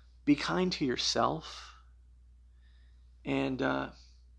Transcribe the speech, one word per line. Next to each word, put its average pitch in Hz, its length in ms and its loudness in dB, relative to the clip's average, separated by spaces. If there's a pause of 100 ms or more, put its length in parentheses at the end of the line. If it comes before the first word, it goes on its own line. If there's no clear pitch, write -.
(260)
Be 147 100 6
kind 175 380 0
to 156 120 -2
yourself, - 920 -2 (1500)
and, 135 360 0
uh, 135 280 0 (500)